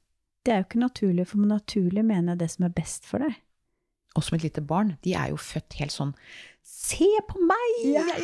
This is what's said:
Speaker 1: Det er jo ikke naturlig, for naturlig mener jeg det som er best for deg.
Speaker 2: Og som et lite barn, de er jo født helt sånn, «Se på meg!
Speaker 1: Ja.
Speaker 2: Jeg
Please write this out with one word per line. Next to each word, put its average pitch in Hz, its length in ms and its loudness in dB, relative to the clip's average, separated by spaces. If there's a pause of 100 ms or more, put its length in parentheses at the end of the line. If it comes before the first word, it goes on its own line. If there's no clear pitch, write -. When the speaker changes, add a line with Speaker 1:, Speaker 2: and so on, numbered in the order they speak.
(460)
Speaker 1:
Det 240 80 4
er 190 80 4
jo - 60 -4
ikke 233 160 0
naturlig, 180 440 2
for 208 160 0
naturlig 208 640 2
mener 175 280 2
jeg 170 80 -2
det 165 100 -2
som 180 140 0
er 175 80 -2
best - 320 -6
for 240 160 -2
deg. 285 100 0 (840)
Speaker 2:
Og 156 80 2
som - 140 -2
et 160 80 -2
lite 151 200 -4
barn, 170 380 0
de 180 160 -2
er 139 140 -2
jo 151 80 -6
født - 400 -10
helt - 120 -6
sånn, 139 200 -4 (540)
«Se - 400 0 (220)
på 392 180 -4
meg! 466 200 2 (180)
Speaker 1:
Ja. 294 220 2
Speaker 2:
Jeg 339 160 -2